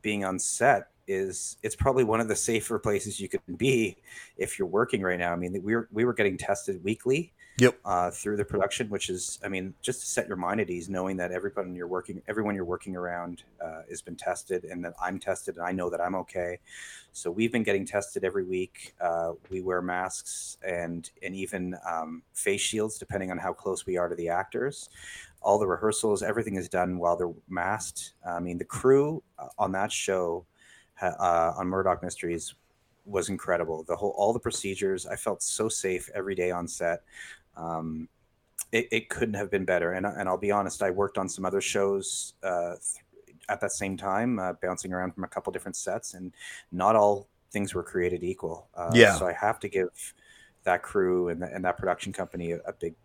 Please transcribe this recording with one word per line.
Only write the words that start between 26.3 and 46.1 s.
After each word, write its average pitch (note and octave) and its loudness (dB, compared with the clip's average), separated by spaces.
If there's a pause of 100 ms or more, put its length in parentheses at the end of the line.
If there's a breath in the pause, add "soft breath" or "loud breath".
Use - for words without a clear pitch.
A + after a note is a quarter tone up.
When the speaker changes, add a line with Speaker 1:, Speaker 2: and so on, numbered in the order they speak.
Speaker 1:
is F2+ -4
done F2+ 2
while E2+ 4
they're F2 -2 (160)
masked. F#2 -4 (120)
I F2 -4
mean, F2 -4
the - -4
crew, C#3 6 (160)
uh, C2 -12 (100)
on F#2+ 2
that G2+ 0
show, F2+ 0 (500 soft breath)
ha-, F2+ -2
uh, E2+ 4
on F2+ 0
Murdoch F#2+ 2
Mysteries E2+ -6 (500)
was G2 -2
incredible. E2+ 0
The E2 -2
whole, G2+ -2
all G#2 4
the A#2 0
procedures, G2 -2
I - -6
felt - -4
so - -2
safe F#2 -2
every G2 -2
day F2+ 2
on F2 -2
set. E2+ -2 (540 loud breath)
Um, D#2+ -6 (640)
it, A#2 2
it A2+ -2
couldn't A2+ 0
have G2 -4
been F#2+ 2
better. F2 2
And, F#2 -2
and G2 -2
I'll F#2 2
be G2+ 0
honest, G2+ 2
I G2 4
worked G2 2
on F#2+ 0
some F#2+ -6
other F#2+ 2
shows, G2 0
uh, F2 0
th-, - -8 (460)
at G2+ -2
that G2+ -2
same G2 -4
time, G#2 0
uh, F2+ -2
bouncing F2+ -4
around F2+ -2
from F#2+ -6
a - -16
couple - -4
different F#2 -8
sets, - -4